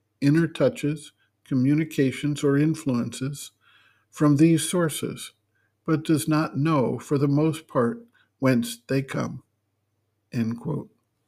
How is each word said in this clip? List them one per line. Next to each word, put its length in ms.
inner 280
touches, 640
communications, 960
or 160
influences, 960
from 260
these 320
sources, 640
but 180
does 220
not 320
know, 400
for 180
the 120
most 400
part, 360
whence 380
they 120
come." 440
End 280
quote. 300